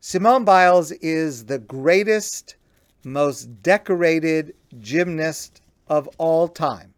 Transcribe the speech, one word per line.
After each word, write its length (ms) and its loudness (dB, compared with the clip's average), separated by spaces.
Simone 380 2
Biles 480 4
is 540 -6
the 120 -6
greatest, 960 -2
most 580 -6
decorated 920 0
gymnast 840 -6
of 180 -2
all 280 2
time. 500 -8